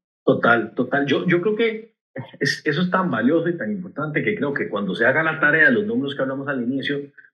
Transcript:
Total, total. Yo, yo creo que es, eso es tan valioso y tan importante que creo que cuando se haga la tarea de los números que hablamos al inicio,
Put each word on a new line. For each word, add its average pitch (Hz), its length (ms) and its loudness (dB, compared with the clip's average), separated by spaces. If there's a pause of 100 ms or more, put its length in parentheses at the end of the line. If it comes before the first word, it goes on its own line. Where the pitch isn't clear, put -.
(240)
Total, 117 500 4
total. 139 320 0
Yo, 175 200 2
yo 175 140 4
creo 214 160 0
que 220 380 -2 (460)
es, - 240 -2
eso 160 180 0
es 180 80 0
tan 185 200 0
valioso 156 380 2
y 175 80 -2
tan 107 140 -6
importante 143 520 -6
que 107 120 0
creo 143 200 -4
que 101 140 -4
cuando 101 260 -4
se 117 120 2
haga 151 160 2
la 156 180 -2
tarea 151 260 4
de 135 60 6
los 104 140 0
números 135 280 -2
que 135 80 -4
hablamos 135 260 -4
al 131 140 -2
inicio, 135 380 -4 (340)